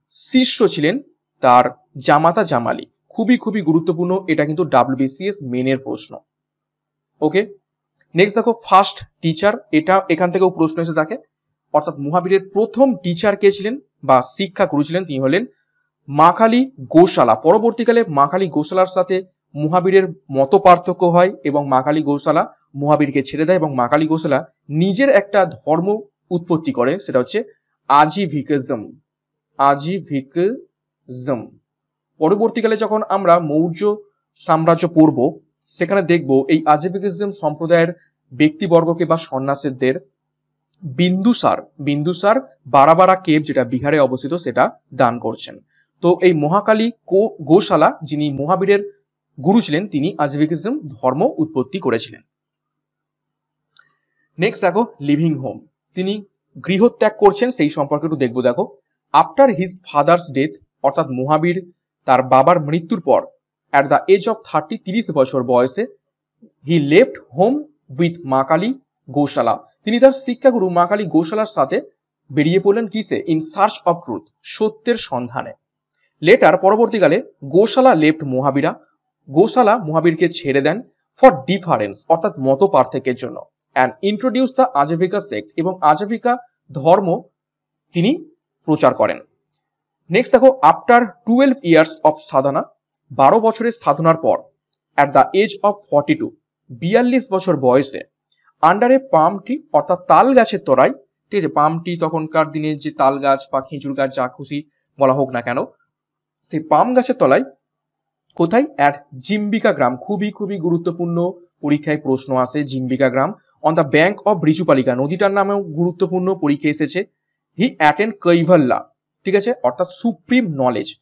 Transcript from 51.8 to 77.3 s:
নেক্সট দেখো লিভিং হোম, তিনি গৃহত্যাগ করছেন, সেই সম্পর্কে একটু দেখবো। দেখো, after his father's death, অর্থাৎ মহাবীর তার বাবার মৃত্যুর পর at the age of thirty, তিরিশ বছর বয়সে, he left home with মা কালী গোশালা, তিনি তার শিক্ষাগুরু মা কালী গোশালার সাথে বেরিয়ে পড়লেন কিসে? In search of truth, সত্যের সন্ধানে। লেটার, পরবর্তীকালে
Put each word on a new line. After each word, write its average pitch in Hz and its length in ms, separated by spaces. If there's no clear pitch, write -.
নেক্সট 196 240
দেখো 202 240
লিভিং 147 340
হোম, 131 340
তিনি 196 320
গৃহত্যাগ 214 500
করছেন, 202 320
সেই 156 200
সম্পর্কে 147 360
একটু 156 120
দেখবো। 127 240
দেখো, 123 360
after 165 340
his 185 240
father's 165 360
death, 139 200
অর্থাৎ 139 260
মহাবীর 156 640
তার 127 180
বাবার 135 360
মৃত্যুর 165 420
পর 123 200
at 143 120
the 139 140
age 202 180
of 220 100
thirty, 156 340
তিরিশ 208 260
বছর 135 320
বয়সে, 127 440
he 170 120
left 151 360
home 262 260
with 170 160
মা 135 180
কালী 175 300
গোশালা, 131 500
তিনি 226 160
তার 269 120
শিক্ষাগুরু 240 580
মা 175 180
কালী 208 180
গোশালার 175 400
সাথে 175 360
বেরিয়ে 156 280
পড়লেন 202 280
কিসে? 208 400
In 160 120
search 196 460
of 170 100
truth, 117 300
সত্যের 220 520
সন্ধানে। 123 580
লেটার, 175 360
পরবর্তীকালে 208 640